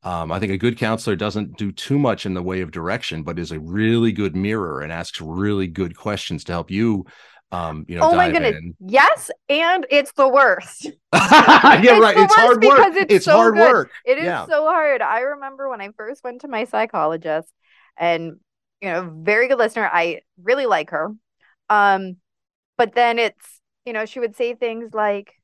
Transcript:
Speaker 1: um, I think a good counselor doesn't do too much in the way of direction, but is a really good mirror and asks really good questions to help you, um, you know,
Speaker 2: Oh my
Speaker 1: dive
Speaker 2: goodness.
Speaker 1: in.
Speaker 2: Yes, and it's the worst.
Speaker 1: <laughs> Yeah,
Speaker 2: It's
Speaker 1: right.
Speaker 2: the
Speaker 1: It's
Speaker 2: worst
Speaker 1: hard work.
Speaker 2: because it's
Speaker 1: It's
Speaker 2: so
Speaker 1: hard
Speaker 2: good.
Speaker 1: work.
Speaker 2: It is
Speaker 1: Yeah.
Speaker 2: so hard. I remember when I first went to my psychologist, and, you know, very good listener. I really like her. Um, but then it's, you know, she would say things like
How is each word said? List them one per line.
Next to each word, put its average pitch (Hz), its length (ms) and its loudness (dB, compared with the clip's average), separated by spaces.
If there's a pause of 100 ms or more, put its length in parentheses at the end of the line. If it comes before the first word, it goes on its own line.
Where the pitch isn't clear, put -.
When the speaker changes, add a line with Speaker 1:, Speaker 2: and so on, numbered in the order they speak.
Speaker 1:
um, 82 280 -8
I 98 80 -4
think 98 140 -4
a 98 40 -6
good 117 200 -2
counselor 110 400 -4
doesn't 104 400 -6
do 101 160 -6
too 135 260 -4
much 120 260 -2
in 95 80 -6
the 90 100 -6
way 92 180 -6
of 80 100 -10
direction, 85 520 -8
but 82 160 -8
is 80 120 -10
a 78 80 -12
really 110 540 -2
good 92 240 -6
mirror 95 420 -6
and 76 140 -10
asks 82 260 -12
really 95 480 -4
good 87 300 -8
questions 98 480 -8
to 87 80 -8
help 85 180 -8
you, 104 340 -2 (460)
um, 80 360 -8
you 87 100 -12
know, - 60 0
Speaker 2:
Oh 330 120 2
my 349 100 2
Speaker 1:
dive - 80 -2
Speaker 2:
goodness. 277 240 -2
Speaker 1:
in. 170 220 -14
Speaker 2:
Yes, 269 520 0 (160)
and 330 420 0
it's 285 240 0
the 269 140 2
worst. 254 580 0
Speaker 1:
<laughs> - 280 -10
Yeah, 269 680 6
Speaker 2:
It's 226 220 8
Speaker 1:
right. 208 140 6
Speaker 2:
the - 80 6
Speaker 1:
It's - 80 4
Speaker 2:
worst - 40 6
Speaker 1:
hard 240 280 6
work. 269 140 8
Speaker 2:
because 392 180 4
it's - 180 2
Speaker 1:
It's 185 120 2
Speaker 2:
so 202 120 6
Speaker 1:
hard 226 180 6
Speaker 2:
good. 226 60 4 (120)
Speaker 1:
work. 160 180 0 (140)
Speaker 2:
It 262 120 0
is 330 80 -6
Speaker 1:
Yeah. 349 200 -4
Speaker 2:
so 311 200 -2
hard. 311 360 0
I 208 200 -2
remember 269 480 -10
when 233 120 -10
I 202 140 -12
first 220 280 -14
went 247 180 -14
to 294 60 -18
my 233 180 -6
psychologist, 165 840 -6 (460)
and, 165 400 -4 (440)
you 196 80 -8
know, 175 200 -6 (120)
very 214 260 0
good 262 120 0
listener. 226 320 -2
I 170 300 -2 (200)
really 254 240 -2
like 170 240 -2
her. 170 240 -6 (560)
Um, 196 480 2 (600)
but 233 180 -2
then 233 240 2
it's, - 420 -8 (240)
you 240 80 -12
know, 220 120 -6
she 233 140 -16
would 233 160 -6
say 240 200 -4
things 226 380 -8
like 208 400 -4 (100)